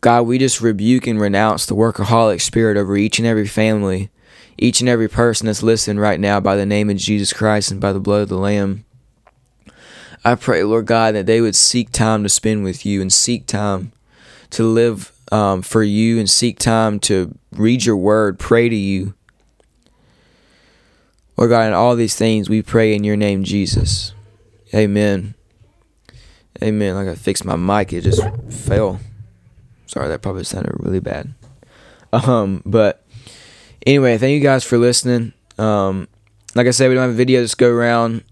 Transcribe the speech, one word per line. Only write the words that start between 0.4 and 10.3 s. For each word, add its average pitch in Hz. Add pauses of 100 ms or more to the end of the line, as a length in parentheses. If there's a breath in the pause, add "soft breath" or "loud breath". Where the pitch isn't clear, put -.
rebuke 113
and 113
renounce 104
the 98
workaholic 110
spirit 110
over 101
each 107
and 113
every 107
family, 101 (480 soft breath)
each 120
and 123
every 113
person 113
that's 107
listening 107
right 104
now 101
by 98
the 101
name 104
of 101
Jesus 101
Christ 107
and 98
by 98
the 98
blood 101
of 101
the 98
Lamb. 101 (1400 loud breath)
I 120